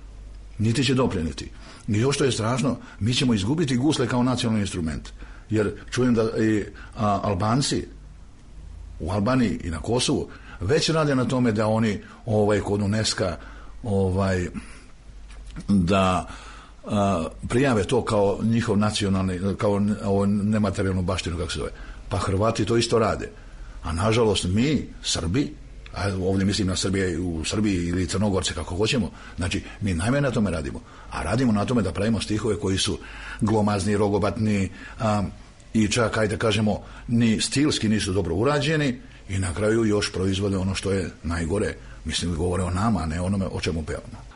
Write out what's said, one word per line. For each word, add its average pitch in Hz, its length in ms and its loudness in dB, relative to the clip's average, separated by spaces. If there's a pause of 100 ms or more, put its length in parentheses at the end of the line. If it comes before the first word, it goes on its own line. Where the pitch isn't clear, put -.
(580)
Niti 113 260 2
će 131 100 2
doprineti. 95 580 0 (360)
I 104 100 2
još 135 180 2
što - 80 2
je 131 80 4
strašno, 113 460 0 (220)
mi 117 140 2
ćemo 123 200 4
izgubiti 127 440 2
gusle 135 300 2
kao 123 160 2
nacionalni 120 380 2
instrument. 80 480 -4 (400)
Jer 104 220 2 (200)
čujem 123 220 4
da 110 100 4
i, 110 400 2 (340)
a, 101 260 2
Albanci 107 640 0 (1120)
u 80 120 -6
Albaniji 107 520 2
i 85 60 -6
na 80 100 -4
Kosovu 117 500 0 (320)
već 139 280 2
rade 156 260 2
na 127 100 2
tome 123 260 2
da 107 160 2
oni, 110 320 2 (260)
ovaj, 107 340 4
kod 101 220 0
unesca, 101 560 0 (460)
ovaj, 95 640 2 (1200)
da, 95 600 4 (580)
a, 98 400 2 (240)
prijave 120 340 2
to 117 220 0
kao 101 380 2
njihov 110 340 2
nacionalni, 95 640 2 (180)
kao 101 200 2
n-, 104 260 2
ovo 101 220 2
nematerijalnu 101 760 2
baštinu, 87 360 -2
kako 82 140 -4
se - 80 -4
zove. - 120 -4 (380)
Pa - 80 -2
Hrvati 101 480 2
to 117 120 2
isto 117 220 4
rade. 85 300 0 (540)
A 80 100 -4
nažalost 107 500 2
mi, 113 440 2 (140)
Srbi, - 520 -2 (420)
a - 120 -2 (140)
ovdje 95 240 2
mislim 98 220 2
na 92 80 2
Srbije, 92 440 0
u 82 260 -2
Srbiji 101 420 2
ili 90 200 0
Crnogorce, 95 460 0
kako 82 220 -6
hoćemo, 107 360 2 (260)
znači 87 260 -2 (180)
mi 98 120 2
najmanje 113 280 2
na 139 100 2
tome 104 200 2
radimo. 73 300 -4 (300)
A - 120 -6
radimo 117 280 2
na 104 140 2
tome 123 160 2
da 90 100 0
pravimo 101 300 0
stihove 104 380 -2
koji 95 180 0
su 92 200 0 (440)
glomazni, 104 560 2
rogobatni, 101 720 2 (300)
a, 104 240 2 (500)
i 107 140 4
čak, 113 300 2
ajde 110 200 0
kažemo, 107 440 2 (260)
ni 117 340 4
stilski 135 480 2
nisu 98 240 0
dobro 82 220 0
urađeni 143 640 0 (300)
i 95 100 -4
na 92 140 -2
kraju 110 320 2
još 104 260 2
proizvode 98 460 0
ono 92 180 0
što 98 160 -2
je 95 180 0 (140)
najgore. 82 520 -2 (300)
Mislim, 85 300 -2
govore 90 280 0
o 87 60 -2
nama, 95 300 0
a 78 60 -4
ne 80 160 -2
onome 95 300 0
o - 100 -6
čemu 80 220 -2
pevamo. - 520 -10